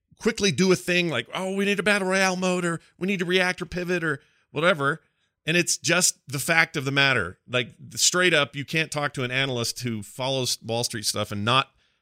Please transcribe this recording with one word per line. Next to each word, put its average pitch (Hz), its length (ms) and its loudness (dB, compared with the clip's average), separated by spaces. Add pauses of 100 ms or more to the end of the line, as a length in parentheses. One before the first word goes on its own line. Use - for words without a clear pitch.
(200)
quickly 202 320 0
do 185 200 4
a 180 40 6
thing 175 340 0
like, 123 240 -4
"Oh, 190 220 -4
we 196 100 0
need 202 140 0
a 190 40 -2
battle 202 240 2
royale 185 280 2
mode," 180 300 0
or 165 140 -2 (180)
"We 180 100 -4
need 196 120 -2
to 180 60 -2
react 180 360 0
or 180 40 -8
pivot," 175 380 -4
or 151 180 -2 (300)
whatever. 156 500 0 (440)
And 160 120 2
it's 175 200 0
just 170 400 2 (100)
the 139 120 -8
fact 165 380 2
of 135 80 -4
the 135 60 -2
matter. 131 460 2 (120)
Like, 123 240 -2 (220)
straight 180 380 4
up, 143 220 2
you 139 80 -8
can't 160 280 -4
talk 143 240 -4
to 135 80 -4
an 123 80 -4
analyst 127 500 -2
who 117 200 -4
follows 131 640 -4
Wall 117 220 -2
Street 104 200 -6
stuff - 280 -4
and 101 100 -6
not 127 240 2 (340)